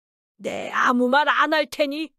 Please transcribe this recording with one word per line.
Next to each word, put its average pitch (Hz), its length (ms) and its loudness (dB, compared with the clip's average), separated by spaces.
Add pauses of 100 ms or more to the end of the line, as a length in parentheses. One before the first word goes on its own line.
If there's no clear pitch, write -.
(400)
네, 98 320 -8
아무 247 380 2
말 285 180 2
안 285 260 2
할 302 160 2
테니 294 500 -4